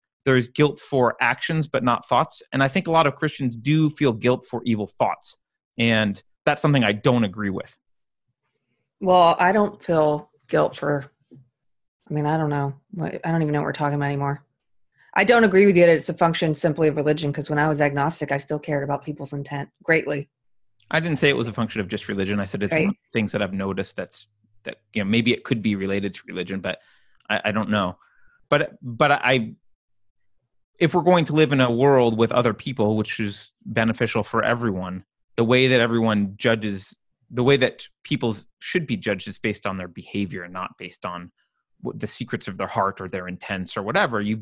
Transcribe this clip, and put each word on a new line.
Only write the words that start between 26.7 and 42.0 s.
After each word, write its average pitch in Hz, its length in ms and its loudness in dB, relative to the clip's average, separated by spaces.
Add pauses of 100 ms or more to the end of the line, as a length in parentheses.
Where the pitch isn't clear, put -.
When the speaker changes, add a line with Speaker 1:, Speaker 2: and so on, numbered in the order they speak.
Speaker 1:
I, 107 180 -2
I 107 60 0
don't 110 180 -2
know. 98 280 -2 (520)
But, 147 320 0
but 127 280 2
I, 123 440 0 (1200)
if 170 160 2
we're 180 80 2
going 175 240 4
to 151 60 -4
live 151 200 4
in 139 80 2
a 123 100 4
world 120 460 4
with 113 140 2
other 117 240 2
people, 110 420 -2
which 107 220 -4
is 101 320 -6 (140)
beneficial 113 580 0
for 110 220 -2
everyone, 95 600 -2 (320)
the 117 80 2
way 127 240 4
that 127 120 4
everyone 113 560 2
judges, 107 600 -2 (340)
the 123 120 -4
way 139 140 4
that 131 260 0 (220)
people 120 320 -2 (240)
should 170 260 -4
be 117 100 -4
judged 98 300 -4
is 101 120 -12
based - 280 -6
on 95 120 -6
their 90 100 -10
behavior 90 560 -8
and 90 80 -18
not 92 260 -10
based - 260 -16
on 87 280 -12 (480)
what 110 180 -10
the - 80 -10